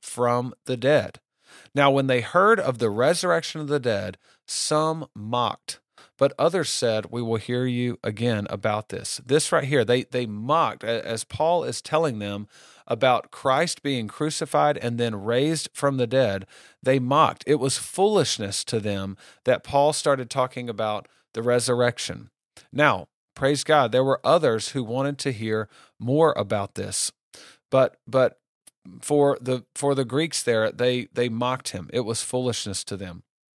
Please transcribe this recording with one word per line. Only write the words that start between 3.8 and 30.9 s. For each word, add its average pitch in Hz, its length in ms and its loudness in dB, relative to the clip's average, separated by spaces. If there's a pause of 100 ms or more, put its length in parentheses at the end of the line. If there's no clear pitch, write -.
dead, 98 360 -4 (300)
some 156 680 -2
mocked. 110 640 -4 (400)
But - 200 2
others 170 320 2
said, 110 400 0
"We 120 100 -6
will 113 160 -2
hear 123 300 -2
you 123 380 -2
again 110 440 -2
about 107 420 -4
this." - 360 -8
This 143 240 2
right 147 140 2
here, 135 200 2
they, 120 200 2
they 123 200 -4
mocked, 113 600 -2
a-, 117 200 -4
as 113 200 -6
Paul 165 400 0
is - 180 -6
telling 151 380 0
them 101 260 -8 (400)
about 120 460 0
Christ 143 500 0
being 127 240 -2
crucified 147 680 0
and 120 220 -4
then 113 260 -2
raised 139 480 0
from 139 240 0
the 123 100 0
dead, 110 400 0 (340)
they 131 200 2
mocked. 135 440 2
It 151 120 4
was 131 200 0
foolishness 165 920 0
to 117 120 -2
them 98 380 -4 (280)
that 127 200 2
Paul 143 280 2
started 135 380 0
talking 127 380 -4
about 107 400 -4 (260)
the 113 80 -6
resurrection. 120 880 0 (420)
Now, 123 360 2 (260)
praise 139 300 0
God, 143 260 4
there 127 140 4
were 135 180 2
others 135 480 4
who 131 140 -4
wanted 135 360 -4
to 139 120 -4
hear 110 360 -4 (300)
more 143 360 4
about 101 420 -2
this. - 340 -4 (580)
But, - 280 2 (100)
but 127 320 2 (640)
for 143 400 2
the, 123 240 -4 (100)
for 143 220 0
the 135 80 0
Greeks 139 380 -4
there, 110 280 2
they, 123 420 -2